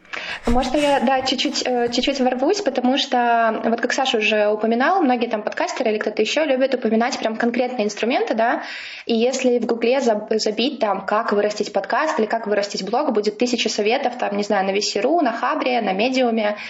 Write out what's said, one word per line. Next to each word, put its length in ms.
Можно 300
я, 240
да, 220
чуть-чуть, 440
э, 260
чуть-чуть 280
ворвусь, 400
потому 380
что, 680
вот 160
как 120
Саша 260
уже 300
упоминал, 540
многие 240
там 160
подкастеры 480
или 80
кто-то 240
ещё 220
любят 300
упоминать 440
прям 180
конкретные 480
инструменты, 500
да, 280
и 100
если 420
в 80
Гугле 320
заб-, 400
забить 400
там, 260
как 280
вырастить 400
подкаст 480
или 60
как 200
вырастить 420
блог, 240
будет 260
тысяча 300
советов, 500
там, 180
не 80
знаю, 220
на 40
Весеру, 500
на 120
Хабре, 480
на 120
Медиуме. 600